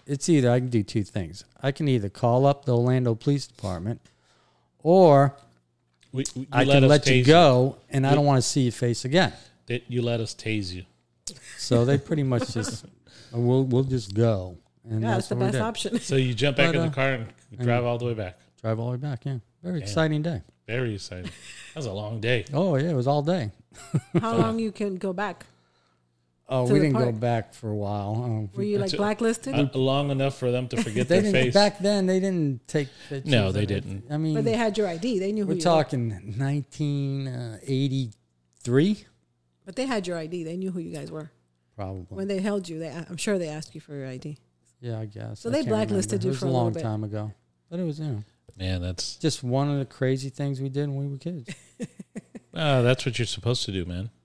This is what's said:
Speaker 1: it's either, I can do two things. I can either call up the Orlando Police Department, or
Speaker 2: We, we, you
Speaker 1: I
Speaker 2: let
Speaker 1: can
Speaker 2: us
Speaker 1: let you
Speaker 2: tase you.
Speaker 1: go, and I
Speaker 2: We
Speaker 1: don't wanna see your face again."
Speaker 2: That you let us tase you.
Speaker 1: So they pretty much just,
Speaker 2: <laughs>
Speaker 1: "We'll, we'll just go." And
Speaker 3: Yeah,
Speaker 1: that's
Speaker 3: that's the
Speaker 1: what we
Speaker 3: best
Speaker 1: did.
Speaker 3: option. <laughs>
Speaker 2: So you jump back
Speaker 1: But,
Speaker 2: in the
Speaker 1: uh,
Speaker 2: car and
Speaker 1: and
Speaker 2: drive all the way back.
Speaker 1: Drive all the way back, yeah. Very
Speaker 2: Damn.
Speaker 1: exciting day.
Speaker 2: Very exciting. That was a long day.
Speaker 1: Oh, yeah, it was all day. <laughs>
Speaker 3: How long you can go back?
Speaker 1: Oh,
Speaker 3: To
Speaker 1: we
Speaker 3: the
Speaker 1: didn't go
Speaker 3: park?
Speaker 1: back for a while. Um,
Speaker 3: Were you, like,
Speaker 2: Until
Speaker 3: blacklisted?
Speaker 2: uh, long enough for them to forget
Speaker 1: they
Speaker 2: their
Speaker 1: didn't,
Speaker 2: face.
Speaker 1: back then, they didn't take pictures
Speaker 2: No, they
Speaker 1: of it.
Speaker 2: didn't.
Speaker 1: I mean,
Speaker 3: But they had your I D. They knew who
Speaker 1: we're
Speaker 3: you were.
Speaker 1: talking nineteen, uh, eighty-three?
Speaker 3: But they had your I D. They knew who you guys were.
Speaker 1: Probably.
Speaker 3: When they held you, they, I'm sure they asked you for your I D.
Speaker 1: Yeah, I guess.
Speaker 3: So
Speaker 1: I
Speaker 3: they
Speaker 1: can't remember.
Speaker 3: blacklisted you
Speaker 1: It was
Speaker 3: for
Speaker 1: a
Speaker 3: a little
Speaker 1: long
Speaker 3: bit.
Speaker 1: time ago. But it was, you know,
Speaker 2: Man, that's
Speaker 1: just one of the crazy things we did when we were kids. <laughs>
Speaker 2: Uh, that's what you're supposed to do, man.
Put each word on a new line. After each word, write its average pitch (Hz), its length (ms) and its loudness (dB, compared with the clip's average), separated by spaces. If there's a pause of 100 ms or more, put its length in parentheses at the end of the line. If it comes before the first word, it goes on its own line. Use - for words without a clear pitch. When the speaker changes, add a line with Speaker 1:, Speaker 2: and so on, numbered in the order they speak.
Speaker 1:
it's 139 240 -4
either, 135 220 6
I 123 80 4
can 127 100 -2
do 117 140 2
two 107 200 -2
things. 92 420 -8 (180)
I 135 80 0
can 151 160 -2
either 113 220 0
call 123 360 2
up 139 200 2
the 123 120 2
Orlando 123 380 2
Police 143 320 -2
Department, 95 540 -8 (800)
or 151 520 8 (760)
Speaker 2:
We, 131 120 -4 (120)
we, 127 60 -8
you 135 100 -10
Speaker 1:
I 123 120 4
Speaker 2:
let 135 120 6
Speaker 1:
can 135 100 10
Speaker 2:
us 135 40 8
Speaker 1:
let 147 180 6
you 131 60 6
Speaker 2:
tase 127 60 8
you. 123 60 4
Speaker 1:
go, 131 520 8 (120)
and 135 160 2
I 135 60 2
Speaker 2:
We 143 40 8
Speaker 1:
don't 143 100 4
wanna 139 160 6
see - 220 0
your 120 80 2
face 120 340 -2
again." 143 280 2 (340)
Speaker 2:
That 120 220 -4
you 120 120 -2
let 117 180 0
us 110 160 -6
tase 104 380 -4
you. 90 100 -10 (760)
Speaker 1:
So 120 280 4
they 139 120 4
pretty 143 260 -2
much 123 300 0
just, 110 320 -6 (240)
Speaker 2:
<laughs> - 220 -20
Speaker 1:
"We'll, 123 320 4
we'll 131 200 2
just 123 300 -4
go." 101 440 0 (260)
And 110 180 -4
Speaker 3:
Yeah, 226 100 0
Speaker 1:
that's 196 60 2
Speaker 3:
that's 190 120 -4
the - 60 -2
Speaker 1:
what 120 60 -4
we - 60 2
Speaker 3:
best - 60 0
Speaker 1:
did. 135 80 0
Speaker 3:
option. 220 380 -4
<laughs> - 20 -8
Speaker 2:
So - 140 -4
you 131 180 2
jump 135 240 0
back 143 120 4
Speaker 1:
But, 160 60 0
Speaker 2:
in 139 60 2
the 160 60 0
Speaker 1:
uh, 156 40 -2
Speaker 2:
car 135 220 0
and 113 140 -6 (240)
Speaker 1:
and 135 100 -10
Speaker 2:
drive 120 240 2
all 120 140 0
the 120 60 -4
way 120 100 -2
back. 95 240 -8 (220)
Speaker 1:
Drive 113 180 -2
all 117 80 -4
the 123 60 -4
way 123 40 -6
back, 135 280 -8
yeah. 135 120 -4 (260)
Very 175 160 -4
Speaker 2:
Damn. - 80 -8
Speaker 1:
exciting 151 360 0
day. 156 180 -4 (260)
Speaker 2:
Very 117 280 -4
exciting. 90 300 -12
That - 500 -16
was 151 100 -8
a 101 80 -6
long 107 260 -8
day. 113 340 0
Speaker 1:
Oh, 170 240 2
yeah, 151 120 0
it 160 60 0
was 123 120 0
all 147 140 2
day. 147 300 -2 (320)
<laughs> - 360 -2
Speaker 3:
How 226 160 -2
long 226 240 2
you 220 120 -2
can 202 240 -6
go 185 180 -6
back? 190 320 -6 (1040)
Speaker 1:
Oh, 127 180 2
Speaker 3:
To 131 60 4
Speaker 1:
we 147 60 6
Speaker 3:
the 156 60 4
Speaker 1:
didn't 139 120 2
go 127 80 4
Speaker 3:
park? 113 140 -2
Speaker 1:
back 117 340 -2
for - 160 -8
a 107 60 -2
while. 104 480 -4
Um, 110 300 -4
Speaker 3:
Were 196 100 -4
you, 208 140 -2
like, 196 100 0
Speaker 2:
Until - 120 -6
Speaker 3:
blacklisted? 226 560 -2
Speaker 2:
uh, 139 220 2
long 135 340 0
enough 135 260 -2
for 123 140 -2
them 127 180 -2
to 120 120 -4
forget 123 260 -2
Speaker 1:
they 170 140 4
Speaker 2:
their 208 100 2
Speaker 1:
didn't, 131 140 4
Speaker 2:
face. 123 80 0
Speaker 1:
back 202 260 4
then, 196 280 2
they 185 120 2
didn't 165 480 -2
take 147 200 -2 (220)
pictures 139 220 -8
Speaker 2:
No, 101 200 4
they 104 120 0
Speaker 1:
of 101 80 -2
it. - 20 0
Speaker 2:
didn't. 98 380 -6
Speaker 1:
I 147 60 -4
mean, 156 180 -2
Speaker 3:
But 151 100 0
they 226 100 0
had 220 220 0
your 208 100 0
I 170 100 -6
D. 208 220 -2
They 190 120 -2
knew 214 120 -2
who 190 60 -4
Speaker 1:
we're 190 40 0
Speaker 3:
you 185 60 -2
were. 160 40 -6
Speaker 1:
talking 120 760 0
nineteen, 139 880 -4
uh, 123 380 -10
eighty-three? 135 1400 0 (600)
Speaker 3:
But 185 100 -14
they 262 100 -2
had 220 220 -2
your 175 100 -4
I 160 100 -6
D. 170 160 -8
They 165 140 -8
knew 190 140 -4
who 180 80 -6
you 170 160 -10
guys 151 160 -10
were. 156 200 -12 (440)
Speaker 1:
Probably. 95 420 -10
Speaker 3:
When 196 100 -6
they 196 140 -2
held 202 260 -4
you, 160 120 -10
they, 160 100 -8
I'm 165 280 -12
sure 202 200 -2
they 170 120 -2
asked 151 260 -12
you 156 60 -14
for 147 140 -16
your 135 120 -8
I 127 100 -10
D. 147 200 -12 (420)
Speaker 1:
Yeah, 117 200 -6
I 110 60 -6
guess. 107 360 -12
Speaker 3:
So 233 80 -6
Speaker 1:
I - 20 -2
Speaker 3:
they 277 80 0
Speaker 1:
can't 262 120 -2
remember. 214 160 2
Speaker 3:
blacklisted 202 360 -2
you 127 60 0
Speaker 1:
It - 20 0
was 135 80 -4
Speaker 3:
for - 60 -4
Speaker 1:
a - 20 0
Speaker 3:
a 135 40 2
little 123 120 2
Speaker 1:
long 113 100 0
Speaker 3:
bit. - 100 -6
Speaker 1:
time 107 200 -2
ago. 107 280 -6 (380)
But 170 100 -6
it 185 40 -2
was, 156 160 -6
you 156 80 -6
know, 107 160 -6 (340)
Speaker 2:
Man, 92 240 -2
that's 90 340 -6
Speaker 1:
just - 280 -2
one 131 280 0
of 143 80 0
the 131 60 -4
crazy 131 440 -2
things 139 300 -6
we 135 100 -4
did 143 200 -4
when 139 80 -6
we 139 100 -4
were 139 100 -8
kids. 165 320 -10 (300)
<laughs> 240 80 -8 (640)
Speaker 2:
Uh, 147 280 2
that's 123 240 2
what 117 120 -4
you're 117 80 -2
supposed - 380 -4
to - 80 -6
do, 92 140 -2
man. 90 240 -8 (160)